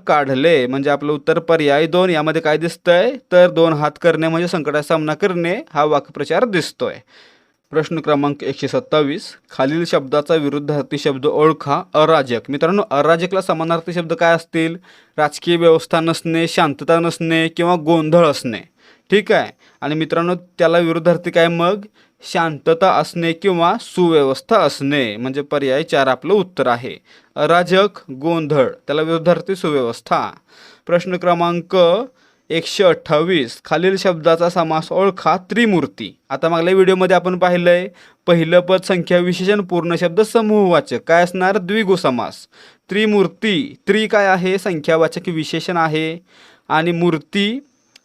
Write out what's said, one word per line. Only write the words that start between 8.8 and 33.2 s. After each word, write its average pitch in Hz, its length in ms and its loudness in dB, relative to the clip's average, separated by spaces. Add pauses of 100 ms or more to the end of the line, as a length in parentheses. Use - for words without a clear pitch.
खालील 151 340 -2
शब्दाचा 147 500 -2
विरुद्धार्थी 147 640 -4
शब्द 139 280 -4
ओळखा. 151 560 0 (120)
अराजक. 139 560 0
मित्रांनो, 165 400 0
अराजकला 165 500 0
समानार्थी 165 520 -4
शब्द 165 200 -4
काय 170 220 2
असतील? 165 420 -4 (420)
राजकीय 156 380 -2
व्यवस्था 165 440 2
नसणे, 165 480 -2
शांतता 160 500 0
नसणे 165 500 -2
किंवा 170 280 0
गोंधळ 160 500 2
असणे, 123 340 -4 (500)
ठीक 208 220 2
आहे. 147 180 0 (320)
आणि 143 120 -4
मित्रांनो, 165 400 -2 (240)
त्याला 165 200 2
विरुद्धार्थी 170 520 0
काय 170 180 4
मग? 175 360 -2 (380)
शांतता 165 720 0
असणे 165 400 -2
किंवा 175 480 0
सुव्यवस्था 160 800 0
असणे. 139 580 -2
म्हणजे 131 260 -6
पर्याय 139 400 -2
चार 147 240 0
आपलं 131 280 0
उत्तर 185 320 -2
आहे. 120 280 -2 (420)
अराजक, 180 600 2 (140)
गोंधळ, 147 540 0 (200)
त्याला 147 160 -2
विरुद्धार्थी 165 540 -2
सुव्यवस्था. 147 640 -2 (680)
प्रश्न 180 300 -2
क्रमांक 175 600 -2 (760)
एकशे 165 340 -2
अठ्ठावीस, 160 800 0